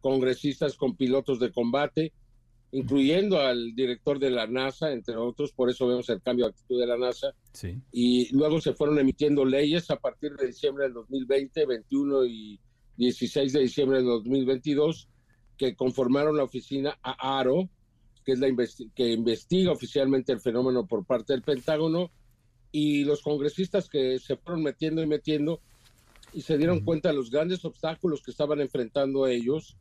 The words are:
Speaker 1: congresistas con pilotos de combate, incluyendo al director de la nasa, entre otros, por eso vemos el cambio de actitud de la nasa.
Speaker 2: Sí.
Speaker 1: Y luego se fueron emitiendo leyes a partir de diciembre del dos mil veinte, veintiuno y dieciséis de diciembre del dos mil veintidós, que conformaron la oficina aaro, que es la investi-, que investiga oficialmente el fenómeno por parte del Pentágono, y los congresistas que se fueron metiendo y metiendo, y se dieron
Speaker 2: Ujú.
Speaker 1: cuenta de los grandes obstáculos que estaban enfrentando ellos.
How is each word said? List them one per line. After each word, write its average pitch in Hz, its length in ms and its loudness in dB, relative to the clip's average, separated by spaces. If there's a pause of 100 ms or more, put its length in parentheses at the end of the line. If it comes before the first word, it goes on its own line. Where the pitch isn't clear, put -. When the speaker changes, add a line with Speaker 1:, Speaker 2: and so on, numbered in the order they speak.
Speaker 1:
congresistas 135 720 0
con 127 220 -2
pilotos 131 420 0
de 120 140 0
combate, 143 600 -2 (600)
incluyendo 143 680 2
al 120 360 0
director 131 420 -2
de 135 120 0
la 113 180 -2
nasa, 131 420 -2
entre 120 240 -6
otros, 120 380 -4
por 127 180 2
eso 123 160 0
vemos 123 220 0
el 107 140 -2
cambio 123 240 2
de 107 40 0
actitud 123 300 -4
de 120 80 2
la 120 100 0
nasa. 127 380 -4 (160)
Speaker 2:
Sí. 101 280 -10 (120)
Speaker 1:
Y 123 420 2
luego 151 260 4
se 139 140 -2
fueron 147 240 2
emitiendo 139 460 2
leyes 147 480 2
a 135 40 -2
partir 143 360 -6
de 135 160 -4
diciembre 139 380 -2
del 123 80 -4
dos 113 140 -14
mil 131 160 -4
veinte, 139 420 0
veintiuno 135 580 0
y 107 340 -8 (380)
dieciséis 127 560 0
de 143 80 2
diciembre 131 380 2
del 127 80 2
dos 117 180 0
mil 131 200 0
veintidós, 143 640 0 (480)
que 127 200 -2
conformaron 135 600 2
la 143 60 2
oficina 139 580 -4
aaro, 135 680 0 (540)
que 135 80 0
es 127 80 0
la 139 80 2
investi-, 120 440 -2
que 117 200 0
investiga 117 580 0
oficialmente 135 640 0
el 117 80 -2
fenómeno 123 440 0
por 98 220 -4
parte 123 260 -2
del 131 100 -2
Pentágono, 160 680 -2 (640)
y 147 300 2
los 143 160 0
congresistas 151 680 -2
que 131 320 0
se - 160 -4
fueron 170 280 -6
metiendo 160 400 -2
y 160 40 -2
metiendo, 151 540 -2 (720)
y 165 80 -12
se 156 160 0
dieron 170 220 2
Speaker 2:
Ujú. 101 80 -4
Speaker 1:
cuenta 165 240 2
de 151 60 2
los 120 140 -4
grandes 165 360 -2
obstáculos 160 560 -6
que - 80 -14
estaban 147 320 0
enfrentando 135 640 0
ellos. 127 540 -2